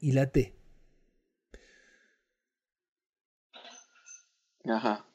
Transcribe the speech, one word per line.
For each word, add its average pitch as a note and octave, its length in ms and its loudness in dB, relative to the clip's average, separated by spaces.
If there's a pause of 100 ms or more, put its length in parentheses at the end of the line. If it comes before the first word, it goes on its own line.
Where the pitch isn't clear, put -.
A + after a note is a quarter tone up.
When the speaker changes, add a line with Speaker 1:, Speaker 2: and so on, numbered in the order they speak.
Speaker 1:
y C#3+ 120 2
la C3+ 200 4
T. - 220 2 (4000)
Speaker 2:
Ajá. A2 400 -2 (100)